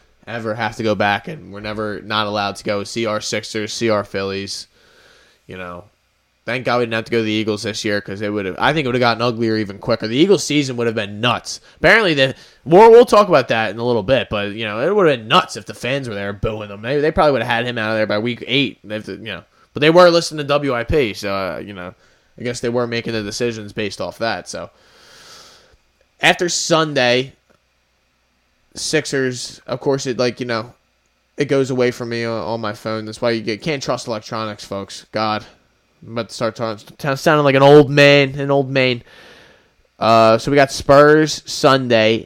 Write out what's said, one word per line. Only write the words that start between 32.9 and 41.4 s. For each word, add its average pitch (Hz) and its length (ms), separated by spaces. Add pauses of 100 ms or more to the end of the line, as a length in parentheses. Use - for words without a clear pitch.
That's 110 140
why 120 120
you 113 100
get, 104 220
can't 143 180
trust 127 260
electronics, 110 560
folks. - 480
God, 107 320 (600)
I'm 113 80
about 113 180
to - 60
start 113 200
talking, 110 400
t-, 139 200
sounding 151 280
like 135 120
an 135 80
old 143 260
man, 143 500
an 139 120
old 139 180
man. 127 320 (960)
Uh, 113 400
so 139 140
we 143 40
got 139 160
Spurs 147 720 (100)